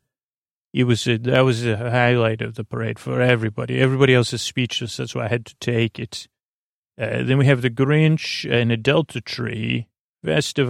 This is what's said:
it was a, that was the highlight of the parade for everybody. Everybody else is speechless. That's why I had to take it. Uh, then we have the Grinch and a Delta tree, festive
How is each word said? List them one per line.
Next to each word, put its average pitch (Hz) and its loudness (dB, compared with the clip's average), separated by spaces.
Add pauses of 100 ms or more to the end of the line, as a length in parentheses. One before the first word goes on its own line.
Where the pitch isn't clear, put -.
(720)
it 127 2
was 120 0
a, 117 2
that 127 2
was 120 2
the 113 0
highlight 120 2
of 113 -8
the 110 -8
parade 113 -6
for 127 -4
everybody. 123 0
Everybody 131 4
else 123 4
is 117 -6
speechless. - -6
That's 127 -8
why 120 -4
I - -6
had 117 -4
to - -20
take 117 -2
it. - -12 (720)
Uh, 117 -4
then 131 2
we 131 4
have 135 4
the 127 0
Grinch 151 0
and 120 2
a 113 0
Delta 135 0
tree, 117 -6 (380)
festive 147 0